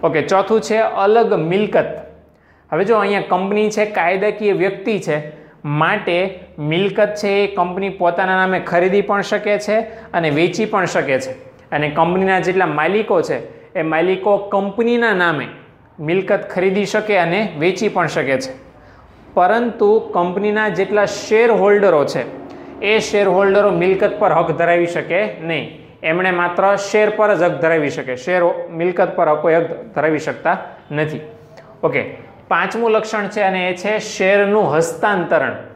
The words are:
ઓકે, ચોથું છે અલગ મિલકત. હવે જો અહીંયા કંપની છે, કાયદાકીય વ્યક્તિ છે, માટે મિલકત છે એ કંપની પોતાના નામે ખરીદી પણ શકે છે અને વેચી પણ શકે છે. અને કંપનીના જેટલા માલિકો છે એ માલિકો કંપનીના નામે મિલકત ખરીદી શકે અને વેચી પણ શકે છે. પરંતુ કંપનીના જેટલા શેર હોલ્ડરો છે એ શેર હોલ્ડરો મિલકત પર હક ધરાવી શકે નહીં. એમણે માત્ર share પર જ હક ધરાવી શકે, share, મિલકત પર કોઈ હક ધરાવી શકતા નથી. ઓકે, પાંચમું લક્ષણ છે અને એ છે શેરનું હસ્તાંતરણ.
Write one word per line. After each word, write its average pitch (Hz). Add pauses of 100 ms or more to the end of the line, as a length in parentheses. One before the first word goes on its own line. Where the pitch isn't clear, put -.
ઓકે, 156
ચોથું 214
છે 214
અલગ 214
મિલકત. 175 (840)
હવે 170
જો 220
અહીંયા 202
કંપની 202
છે, 214
કાયદાકીય 202
વ્યક્તિ 196
છે, 151 (320)
માટે 175 (180)
મિલકત 190
છે 208
એ 202
કંપની 190
પોતાના 185
નામે 185
ખરીદી 185
પણ 202
શકે 202
છે 214 (340)
અને 165
વેચી 180
પણ 208
શકે 139
છે. - (380)
અને 151
કંપનીના 185
જેટલા 185
માલિકો 170
છે -
એ 180
માલિકો 180
કંપનીના 220
નામે 170 (520)
મિલકત 185
ખરીદી 190
શકે 202
અને 175
વેચી 185
પણ 175
શકે 135
છે. - (840)
પરંતુ 214
કંપનીના 202
જેટલા 196
શેર 220
હોલ્ડરો 196
છે 131 (560)
એ 214
શેર 208
હોલ્ડરો 196
મિલકત 185
પર 185
હક 165
ધરાવી 170
શકે 170 (140)
નહીં. 160 (240)
એમણે 180
માત્ર 180
share 214
પર 208
જ 165
હક 175
ધરાવી 156
શકે, 127
share, 180 (280)
મિલકત 175
પર 160
કોઈ 156
હક 170 (320)
ધરાવી 151
શકતા 156 (320)
નથી. 151 (640)
ઓકે, 139 (440)
પાંચમું 196
લક્ષણ 214
છે 202
અને 185
એ 180
છે 208
શેરનું 196
હસ્તાંતરણ. 165 (200)